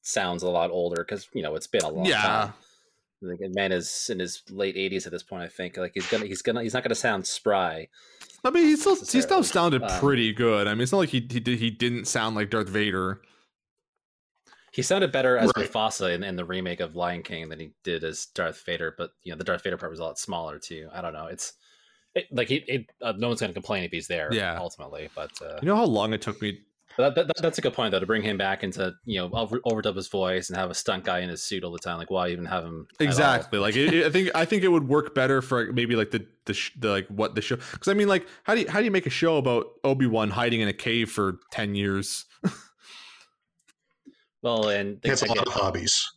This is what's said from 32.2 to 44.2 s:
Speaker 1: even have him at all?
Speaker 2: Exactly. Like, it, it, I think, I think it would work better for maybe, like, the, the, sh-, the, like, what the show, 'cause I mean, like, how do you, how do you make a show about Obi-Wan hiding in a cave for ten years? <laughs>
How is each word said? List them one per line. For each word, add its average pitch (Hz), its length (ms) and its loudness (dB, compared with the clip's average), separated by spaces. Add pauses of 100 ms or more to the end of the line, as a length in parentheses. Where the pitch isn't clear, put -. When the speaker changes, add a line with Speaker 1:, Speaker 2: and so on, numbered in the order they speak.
Speaker 1:
even 87 160 -4
have 85 200 -4
him 82 220 -12 (140)
at 156 40 2
all? 147 40 2
Speaker 2:
Exactly. 131 500 4
Like, 101 180 2
it, 156 180 4
it, 165 120 4
I 160 40 2
think, 180 240 2
I 165 100 4
think 190 180 2
it 190 60 6
would 165 200 6
work 147 260 2
better 135 260 4
for 123 320 0
maybe, 120 240 2
like, 107 140 2
the, 110 160 -2 (180)
the, 107 80 -2
sh-, - 260 -4
the, 113 120 2
like, 98 180 2
what 104 260 -2
the 110 60 0
show, 117 160 -2
'cause - 320 -6
I 196 60 4
mean, 202 140 4
like, 190 200 2 (160)
how 208 100 4
do 233 60 4
you, - 80 -2
how 156 100 0
do 214 60 4
you 233 60 2
make 190 160 2
a 139 40 -2
show 160 280 4
about 127 300 2 (160)
Obi-Wan 123 440 4
hiding 117 320 2
in 104 80 2
a 98 60 0
cave 117 360 0
for 95 280 0 (120)
ten 101 240 -2
years? 98 520 0 (180)
<laughs> 190 80 0 (1900)